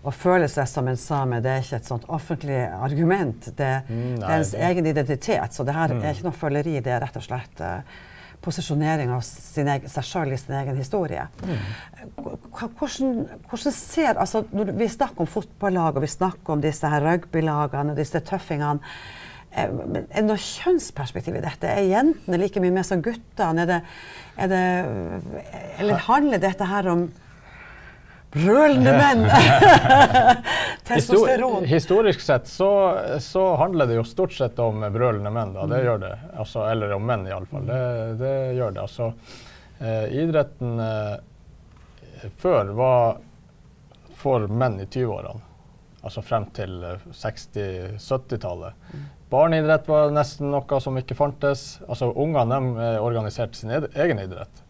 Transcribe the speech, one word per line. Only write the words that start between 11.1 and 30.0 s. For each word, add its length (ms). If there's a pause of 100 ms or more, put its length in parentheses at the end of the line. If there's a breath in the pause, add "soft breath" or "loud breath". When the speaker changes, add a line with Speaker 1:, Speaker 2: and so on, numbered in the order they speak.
Speaker 2:
Mm. 120 (920 loud breath)
Speaker 1:
Hva, 160
hvordan, 540 (260)
hvordan 240
ser, 480
altså, 320
når 240
vi 160
snakker 320
om 80
fotballag, 640
og 80
vi 80
snakker 400
om 80
disse 320
her 160
rugbylagene 840
og 40
disse 240
tøffingene, 640 (720 loud breath)
eh, 160
men 240 (160)
er 80
det 80
noe 160
kjønnsperspektiv 960
i 80
dette? 240
Er 160
jentene 500
like 220
mye 160
med 100
som 160
guttene? 640
Er 20
det, 160 (540 loud breath)
er 160
det, 120 (1160)
eller 160 (140)
handler 340
dette 240
her 240
om 160 (1300 loud breath)
brølende 640
menn? 300
<laughs> 1600